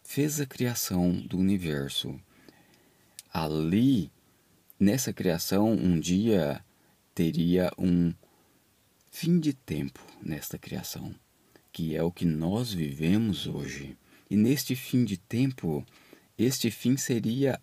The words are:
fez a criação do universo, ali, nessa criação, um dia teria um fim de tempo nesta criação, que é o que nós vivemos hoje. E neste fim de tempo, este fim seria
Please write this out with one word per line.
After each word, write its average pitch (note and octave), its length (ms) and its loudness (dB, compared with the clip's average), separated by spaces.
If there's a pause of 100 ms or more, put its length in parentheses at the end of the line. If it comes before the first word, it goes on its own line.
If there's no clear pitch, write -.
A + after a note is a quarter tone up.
fez D3+ 380 -2
a C#3+ 60 -2
criação F#2+ 680 0
do - 260 -4
universo, D2 800 -2 (1160)
ali, E2 760 2 (720)
nessa G#2 320 2
criação, F#2+ 640 2
um E2+ 260 2
dia F2 640 2 (500)
teria E2+ 640 2
um F2 360 2 (960)
fim E3+ 300 2
de D3+ 100 0
tempo D2 480 -6 (240)
nesta - 340 -8
criação, - 560 -10 (560)
que D#2+ 280 -4
é D#2+ 40 0
o E2+ 120 0
que - 100 -10
nós F2+ 480 0
vivemos E2+ 720 0
hoje. C#2 520 -10 (320)
E F#2+ 60 0
neste B2+ 400 2
fim B2 300 0
de G2+ 100 -4
tempo, F2+ 720 -2 (520)
este A#2+ 320 0
fim B2 280 0
seria B2 640 0